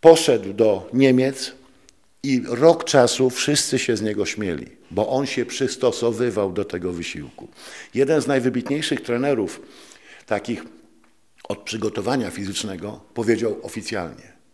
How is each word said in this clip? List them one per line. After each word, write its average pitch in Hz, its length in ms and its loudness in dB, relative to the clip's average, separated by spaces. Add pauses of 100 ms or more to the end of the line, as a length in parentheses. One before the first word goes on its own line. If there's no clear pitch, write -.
Poszedł 127 520 6
do 104 400 2
Niemiec 131 580 2 (720)
i 131 240 0
rok 160 360 6
czasu 127 460 4
wszyscy - 500 -2
się 113 180 -2
z 98 40 -4
niego 104 240 -2
śmieli, 92 400 -6 (260)
bo 87 180 0
on 131 160 0
się 135 200 -4
przystosowywał 120 1040 -2
do 98 140 -4
tego 90 260 -6
wysiłku. 85 560 -12 (460)
Jeden 139 280 2
z - 60 -4
najwybitniejszych 135 760 -2
trenerów, 120 600 -2 (640)
takich 104 380 -6 (840)
od 101 120 -8
przygotowania 110 720 -4
fizycznego 95 680 -10 (140)
powiedział 110 500 0
oficjalnie 98 720 -10 (200)